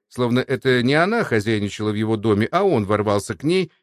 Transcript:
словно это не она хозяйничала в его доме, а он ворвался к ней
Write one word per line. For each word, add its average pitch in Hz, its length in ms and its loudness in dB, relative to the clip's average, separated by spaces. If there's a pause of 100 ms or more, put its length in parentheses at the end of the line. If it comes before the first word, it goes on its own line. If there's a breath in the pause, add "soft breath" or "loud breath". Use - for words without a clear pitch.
словно 123 320 0
это 127 420 0
не 131 120 2
она 196 300 0
хозяйничала 107 680 -2
в 104 40 -2
его 110 220 -2
доме, 107 340 2
а 180 120 2
он 147 220 2
ворвался 104 500 0
к - 80 -20
ней 170 300 -2 (100)